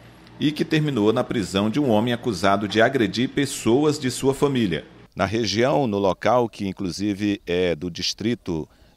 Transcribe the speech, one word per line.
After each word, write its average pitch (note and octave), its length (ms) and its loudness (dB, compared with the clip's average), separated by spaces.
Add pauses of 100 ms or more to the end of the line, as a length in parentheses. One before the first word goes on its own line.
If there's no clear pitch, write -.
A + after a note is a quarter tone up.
(380)
e D3+ 140 0
que D#3+ 100 -2
terminou D3 480 2
na A#2+ 140 2
prisão G2 460 -2
de C3+ 100 -2
um C#3+ 80 0
homem A2+ 240 2
acusado G2+ 560 0
de G#2+ 140 2
agredir B2 480 2
pessoas C#3+ 680 0
de B2+ 120 -4
sua C3 240 0
família. A#2 500 0 (320)
Na F2+ 80 0
região, A#2 640 0
no G2+ 120 0
local G#2+ 520 2
que G2+ 180 -6
inclusive G2 760 -2
é F2 280 0
do F2 160 -6
distrito F2 800 -6 (280)